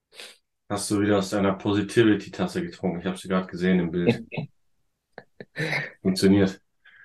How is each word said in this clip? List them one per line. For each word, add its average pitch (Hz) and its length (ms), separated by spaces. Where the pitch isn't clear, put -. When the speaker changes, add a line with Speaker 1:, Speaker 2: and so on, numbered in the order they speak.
Speaker 1:
Hast 101 200
du 104 100
wieder 104 200
aus 92 100
deiner 98 240
Positivity-Tasse 101 1120
getrunken? 87 380
Ich - 40
hab 92 140
sie - 80
grad 92 200
gesehen 92 300
im 85 140
Bild. 90 400
Speaker 2:
<laughs> - 1700
Speaker 1:
Funktioniert. 95 580